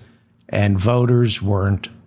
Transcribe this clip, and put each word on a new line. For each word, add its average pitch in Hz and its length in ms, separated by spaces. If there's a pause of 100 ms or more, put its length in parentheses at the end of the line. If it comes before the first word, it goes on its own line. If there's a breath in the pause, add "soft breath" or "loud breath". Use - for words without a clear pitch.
(480 soft breath)
and 101 300
voters 120 640
weren't 98 460 (200)